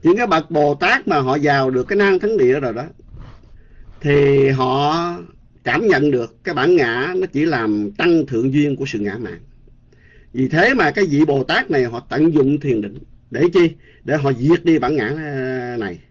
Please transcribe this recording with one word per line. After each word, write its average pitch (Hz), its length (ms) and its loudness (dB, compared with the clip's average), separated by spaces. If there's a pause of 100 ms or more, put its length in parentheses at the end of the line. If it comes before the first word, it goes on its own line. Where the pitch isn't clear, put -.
Những 170 140 4
cái 240 100 -2
bậc 160 240 -2
Bồ 147 240 2
Tát 220 340 -2
mà 156 120 0
họ 131 220 -2
vào 139 280 2
được 127 140 0
cái 196 140 -2
Nan 196 200 4
Thắng 208 200 0
Địa 131 220 4
rồi 123 120 -4
đó, 123 120 -8 (1160)
thì 139 480 4
họ 139 560 0 (580)
cảm 160 240 -2
nhận 147 240 2
được 123 340 -4
cái 170 100 -6
bản 156 220 2
ngã 131 400 0
nó 185 160 -2
chỉ 143 120 0
làm 107 480 -2
tăng 165 340 2
thượng 131 260 -2
duyên 147 240 0
của 135 100 -6
sự 117 120 -8
ngã 101 200 -6
mạn. 90 220 -12 (920)
Vì 127 160 -2
thế 196 260 2
mà 175 160 2
cái 202 160 0
vị 147 180 2
Bồ 139 200 0
Tát 175 260 -2
này 139 140 2
họ 120 160 -6
tận 151 340 0
dụng 143 260 2
thiền 127 200 -2
định. 104 180 -8 (320)
Để - 120 -2 (100)
chi? 170 180 4 (340)
Để 131 120 -2
họ 139 160 0
diệt 143 320 2
đi 160 140 4
bản 151 180 0
ngã, 110 120 -2
à, 131 680 -6
này. 95 220 -8 (120)